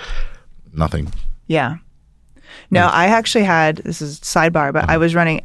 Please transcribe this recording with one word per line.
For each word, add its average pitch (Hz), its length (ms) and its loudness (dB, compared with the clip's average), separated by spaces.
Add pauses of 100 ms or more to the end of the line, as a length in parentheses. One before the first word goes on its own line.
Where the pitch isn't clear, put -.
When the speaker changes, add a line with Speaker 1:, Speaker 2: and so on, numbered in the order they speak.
(760)
Speaker 1:
Nothing. 76 360 -4 (360)
Speaker 2:
Yeah. 147 300 -2 (960)
No, 175 160 4
Speaker 1:
Mm. - 60 2
Speaker 2:
I 175 140 4
actually 220 380 2
had, 160 340 2
this - 240 -8
is 147 180 -12
sidebar, 160 540 0
but 156 100 0
I - 100 0
Speaker 1:
Uh-huh. 165 60 2
Speaker 2:
was 165 140 2
running 165 300 2